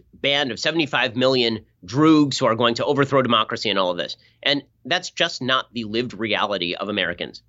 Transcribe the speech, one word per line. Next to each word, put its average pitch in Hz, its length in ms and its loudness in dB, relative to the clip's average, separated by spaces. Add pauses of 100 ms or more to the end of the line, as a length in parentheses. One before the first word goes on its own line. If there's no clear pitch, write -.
(140)
band 143 380 -2
of 107 80 -10
seventy-five 139 560 -2
million 123 500 2 (180)
droogs 147 540 4
who 135 80 0
are 113 100 2
going 117 200 2
to 123 100 -4
overthrow 139 360 2
democracy 117 480 0
and 98 100 2
all 92 100 2
of 87 80 -2
this. 76 200 -8 (260)
And 139 200 0 (220)
that's 175 240 -4
just - 320 -4
not 131 320 -2
the 113 120 -6
lived 110 280 -4
reality 98 640 0
of 98 140 -6
Americans. 87 580 -4